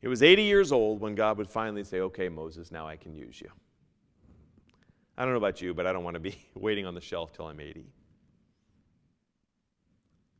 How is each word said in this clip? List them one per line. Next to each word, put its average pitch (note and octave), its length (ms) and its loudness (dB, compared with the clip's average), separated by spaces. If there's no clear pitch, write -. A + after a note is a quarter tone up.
He - 80 -4
was A#2+ 120 2
eighty F#3 220 10
years G3 300 4
old G#2+ 260 4
when G#2+ 160 -4
God G#2+ 220 2
would G2+ 120 -6
finally G#2+ 360 -4
say, F#2+ 160 -4
"Okay, F#2 260 -4
Moses, D#2+ 460 -12
now D#2+ 120 -10
I D#2 120 -12
can D#2 180 -18
use B1 240 -16
you." - 100 -18
I B2 60 -4
don't C3 80 0
know B2 60 0
about G2 240 0
you, F2+ 120 -4
but F2 140 -2
I F#2 60 2
don't F2+ 100 -4
want F2 120 -6
to E2+ 40 -6
be F#2 160 -8
<laughs> - 80 -20
waiting G2+ 300 -4
on F2+ 80 -8
the F2 60 -12
shelf E2 320 -8
till D#2+ 160 -14
I'm D2+ 140 -16
eighty. D2+ 240 -16